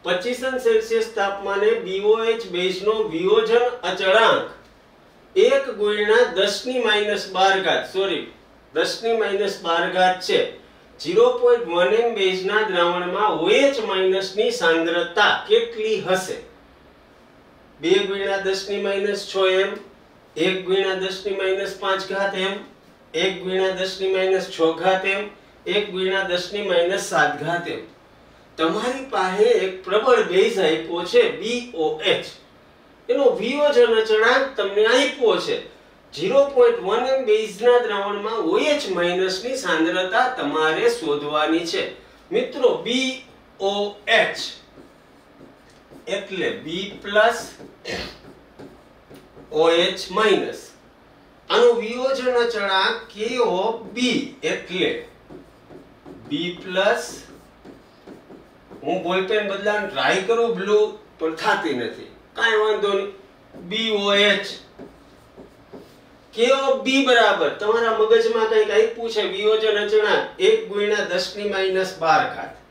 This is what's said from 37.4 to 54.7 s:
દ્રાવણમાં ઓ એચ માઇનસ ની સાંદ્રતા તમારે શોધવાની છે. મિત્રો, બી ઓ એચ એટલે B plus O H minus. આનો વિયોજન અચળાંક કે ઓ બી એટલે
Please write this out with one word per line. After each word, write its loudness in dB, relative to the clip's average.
દ્રાવણમાં -4
ઓ 0
એચ 0
માઇનસ -2
ની -4
સાંદ્રતા 0
તમારે 0
શોધવાની -2
છે. -6
મિત્રો, 0
બી -4
ઓ -2
એચ 2
એટલે -6
B -10
plus 2
O 4
H 2
minus. 0
આનો 6
વિયોજન -2
અચળાંક 0
કે -6
ઓ 0
બી -4
એટલે -4